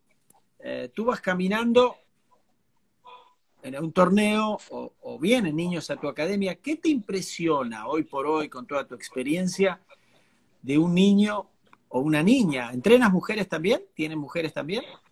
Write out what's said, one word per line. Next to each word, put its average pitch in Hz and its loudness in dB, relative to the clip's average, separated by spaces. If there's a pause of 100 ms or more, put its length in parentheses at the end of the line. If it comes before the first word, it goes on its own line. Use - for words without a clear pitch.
(600)
Eh, 127 -10
tú 214 -6
vas 233 -2
caminando 226 2 (1700)
en 131 -12
un 160 -6
torneo 208 2 (120)
o, 123 -12
o 120 -12
vienen 180 0
niños 170 -4
a 143 -6
tu - -6
academia, 180 -4
¿qué 311 -6
te 330 -4
impresiona 160 -2
hoy 151 -2
por 139 -6
hoy 151 -2
con 123 -16
toda 139 -6
tu 127 -16
experiencia 175 -2 (840)
de 139 0
un 175 2
niño 202 4 (380)
o 127 -2
una 151 2
niña? 165 2
¿Entrenas 208 6
mujeres 196 -2
también? 196 -2 (100)
¿Tienen 156 -6
mujeres 151 -6
también? 156 -8 (280)